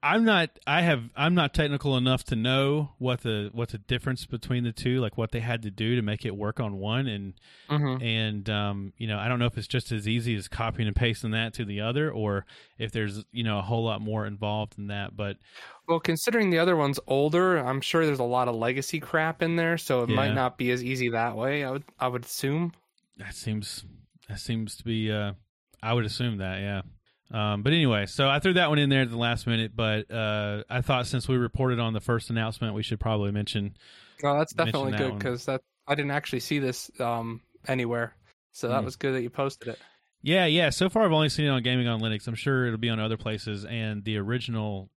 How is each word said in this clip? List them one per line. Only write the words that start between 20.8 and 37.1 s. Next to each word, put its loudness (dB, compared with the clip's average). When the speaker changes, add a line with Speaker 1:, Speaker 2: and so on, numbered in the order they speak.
Speaker 2:
easy -2
that 0
way, 0
I -4
would, -6
I 0
would -4
assume. -2
Speaker 1:
That -14
seems, -6
that -8
seems -4
to -18
be, -2
uh, -2
I 0
would 2
assume -2
that, -4
yeah. -4
Um, 0
but 2
anyway, 4
so 2
I 4
threw 2
that 6
one 4
in 4
there 6
at 0
the -6
last -2
minute, 0
but, 0
uh, -2
I -2
thought 0
since -2
we 4
reported 0
on 0
the -2
first 0
announcement, -2
we -2
should -4
probably 0
mention -2
Speaker 2:
No, 4
that's 0
Speaker 1:
mention 0
Speaker 2:
definitely 0
Speaker 1:
that -2
Speaker 2:
good, 0
Speaker 1:
one. -6
Speaker 2:
'cause -4
that, -2
I 2
didn't -2
actually -2
see 0
this, -4
um, -2